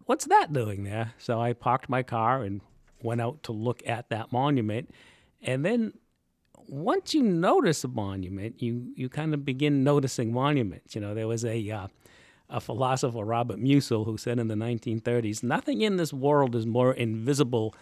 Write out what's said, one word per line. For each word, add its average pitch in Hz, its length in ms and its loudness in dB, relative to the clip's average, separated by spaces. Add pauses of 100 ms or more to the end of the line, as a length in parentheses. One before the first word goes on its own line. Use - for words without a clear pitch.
what's 269 220 -2
that 359 260 4
doing 107 320 -2
there?" 113 320 -4
So 113 240 -2
I 120 140 0
parked - 340 0
my 127 140 0
car 123 400 0
and 101 180 -6 (400)
went 117 220 -2
out 131 220 -6
to 120 80 -8
look 113 340 -4
at 117 240 -6
that 110 200 -6
monument. 123 600 0 (500)
And 131 240 -2
then 226 300 0 (720)
once 233 480 -2
you 294 80 6
notice 196 600 4
a 131 60 -4
monument, 98 720 -6
you, 120 340 -4
you 127 140 -6
kind 151 240 -4
of 143 100 -2
begin 139 400 2
noticing 135 520 2
monuments. 127 600 0
You 110 60 -6
know, 104 140 -6
there 110 140 -4
was 117 180 -2
a, 110 240 -4
uh, 101 160 -6 (640)
a 127 100 -4
philosopher, 127 640 -2
Robert 117 340 0
Musil, 123 460 4
who 110 140 -4
said 120 200 -2
in 117 100 0
the 107 80 -2
nineteen 113 440 -2
thirties, 113 420 -2
"Nothing 208 380 0
in 214 160 2
this 165 160 -2
world 139 420 4
is 113 120 0
more 123 260 4
invisible 120 880 0